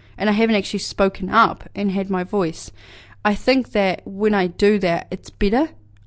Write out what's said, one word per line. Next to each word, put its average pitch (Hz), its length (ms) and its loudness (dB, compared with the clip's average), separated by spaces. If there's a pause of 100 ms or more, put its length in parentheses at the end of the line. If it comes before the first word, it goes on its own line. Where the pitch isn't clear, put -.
(180)
and 202 100 -2
I 208 40 2
haven't 220 240 2
actually 196 240 -4
spoken 190 500 -2
up 220 440 2
and 202 180 -2
had 196 180 -4
my 180 140 -2
voice. 180 480 -4 (520)
I 208 100 2
think 254 380 0
that 196 320 0
when 208 300 0
I 185 120 2
do 202 340 2
that, 170 300 -2
it's - 200 -10
better. 233 400 0 (360)